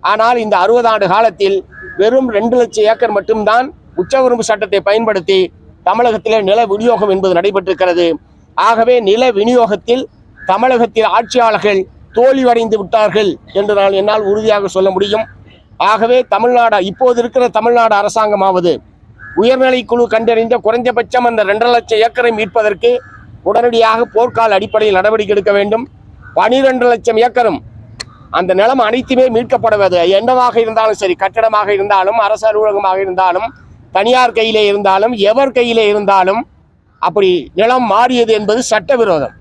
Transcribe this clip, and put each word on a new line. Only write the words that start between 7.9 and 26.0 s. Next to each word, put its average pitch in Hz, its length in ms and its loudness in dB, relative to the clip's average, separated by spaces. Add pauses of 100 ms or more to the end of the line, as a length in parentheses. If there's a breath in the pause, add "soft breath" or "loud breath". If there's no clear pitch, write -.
ஆகவே 233 280 2 (120)
நில 240 300 2
விநியோகத்தில் 233 680 0 (460)
தமிழகத்தில் 226 680 0
ஆட்சியாளர்கள் 214 640 0 (360)
தோல்வியடைந்து 240 640 2
விட்டார்கள் 208 500 0 (280)
என்று 208 220 0
நான், 196 200 2
என்னால் 214 300 -2
உறுதியாக 208 460 0
சொல்ல 190 180 2
முடியும். 208 320 -2 (640 soft breath)
ஆகவே 226 280 2 (160)
தமிழ்நாடு, 233 440 2 (120)
இப்போது 247 320 0
இருக்கிற 247 220 -2 (140)
தமிழ்நாடு 226 420 2
அரசாங்கமாவது 196 720 0 (680)
உயர்நிலை 254 400 2 (100)
குழு 240 220 2
கண்டறிந்த 226 420 0 (100)
குறைந்தபட்சம் 240 640 -2
அந்த 226 120 -2 (100)
ரெண்டரை 220 240 0
லட்சம் 226 320 0
ஏக்கரை 240 320 0
மீட்பதற்கு 214 520 0 (580)
உடனடியாக 226 640 0
போர்க்கால 226 440 0
அடிப்படையில் 214 400 0
நடவடிக்கை 214 360 0
எடுக்க 202 240 0
வேண்டும். 214 260 -2 (540)